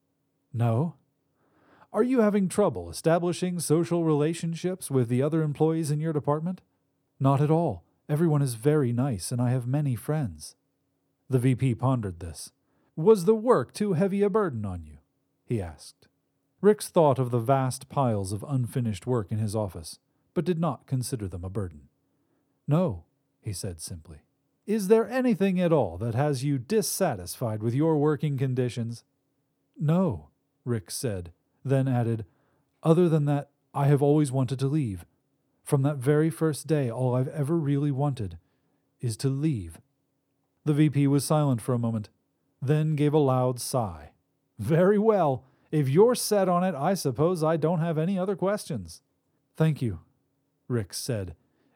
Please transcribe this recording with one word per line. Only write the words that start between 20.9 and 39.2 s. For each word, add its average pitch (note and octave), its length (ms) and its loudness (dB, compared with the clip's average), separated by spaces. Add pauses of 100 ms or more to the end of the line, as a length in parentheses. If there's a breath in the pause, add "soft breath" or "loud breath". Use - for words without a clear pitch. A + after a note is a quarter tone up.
them F2 160 -10
a F#2+ 80 -8
burden. F2 380 -8 (800)
"No," C#3+ 380 0 (340)
he G#2+ 140 -8
said F2+ 260 -10
simply. D#2+ 420 -16 (440)
"Is G3+ 220 -2
there A3+ 200 4
anything G3+ 520 0
at F3 120 2
all F#2+ 280 2
that A2+ 160 -4
has C#3 280 0
you C#3+ 140 0
dissatisfied A#2+ 1040 -2
with A#2 140 0
your D#3+ 240 2
working D3 400 0
conditions?" B2 640 -4 (720)
"No," D3+ 520 0 (360)
Ricks A#2 300 -4
said, F#2 360 -6 (320)
then C3+ 240 2
added, A#2 380 0 (580)
"Other E3 240 4
than D3+ 180 0
that, C#3+ 260 -2 (220)
I C#3+ 120 0
have C#3 160 4
always D3 300 4
wanted C3 280 -2
to C3+ 80 0
leave. B2+ 380 -4 (580)
From C#3 200 2
that D3 140 0
very D3 320 2
first D#3 380 -2
day, C#3+ 220 0
all B2 260 0
I've C3 120 0
ever D#3 300 -2
really C#3+ 340 0
wanted B2+ 480 -4 (600)
is A2+ 180 -4
to C3+ 120 -2